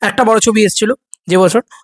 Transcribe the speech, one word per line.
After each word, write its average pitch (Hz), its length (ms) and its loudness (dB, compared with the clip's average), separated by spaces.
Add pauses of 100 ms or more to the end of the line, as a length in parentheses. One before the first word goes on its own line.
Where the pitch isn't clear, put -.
একটা 226 240 -2
বড় 220 160 2
ছবি 220 240 0
এসেছিল 214 280 -2 (340)
যে 180 120 0
বছর, 185 220 2 (240)